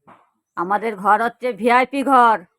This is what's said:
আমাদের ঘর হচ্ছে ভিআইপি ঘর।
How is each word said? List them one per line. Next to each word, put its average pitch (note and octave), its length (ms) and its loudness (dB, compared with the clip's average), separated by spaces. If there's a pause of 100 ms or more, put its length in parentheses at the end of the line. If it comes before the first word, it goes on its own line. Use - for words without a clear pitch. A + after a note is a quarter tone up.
(580)
আমাদের G3+ 340 -4 (120)
ঘর G3+ 220 4
হচ্ছে A#3+ 220 -8 (120)
ভিআইপি B3 420 0 (100)
ঘর। A#3+ 260 4 (220)